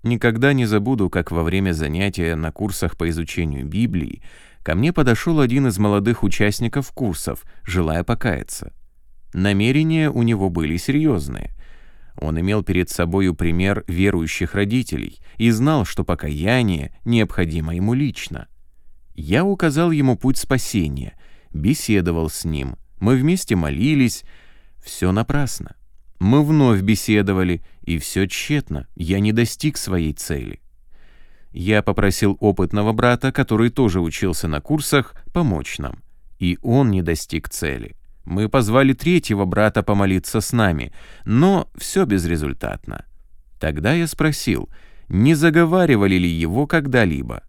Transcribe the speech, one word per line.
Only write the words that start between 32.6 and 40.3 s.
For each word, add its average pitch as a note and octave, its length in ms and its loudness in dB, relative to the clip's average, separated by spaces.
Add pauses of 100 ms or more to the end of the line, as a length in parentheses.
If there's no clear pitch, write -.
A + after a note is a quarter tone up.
брата, B2 400 2
который A#2 360 2
тоже A2 300 2
учился E2+ 480 -2
на D2 140 -2
курсах, D3 520 0 (200)
помочь G#2 440 0
нам, - 240 -8 (380)
и F2 220 0
он B2 300 4
не F#2+ 100 2
достиг E2 480 -4
цели. B1 480 -8 (280)
Мы G2 240 -2
позвали C3 440 4
третьего A#2+ 520 2
брата G2+ 380 2
помолиться G2+ 580 0